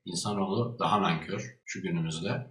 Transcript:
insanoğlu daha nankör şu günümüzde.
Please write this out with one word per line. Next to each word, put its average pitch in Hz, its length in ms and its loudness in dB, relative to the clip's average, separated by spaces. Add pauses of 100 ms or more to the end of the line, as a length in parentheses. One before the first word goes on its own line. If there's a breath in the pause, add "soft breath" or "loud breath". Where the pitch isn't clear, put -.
insanoğlu 101 760 0
daha 95 240 4
nankör 87 640 0
şu - 180 -8
günümüzde. 85 680 0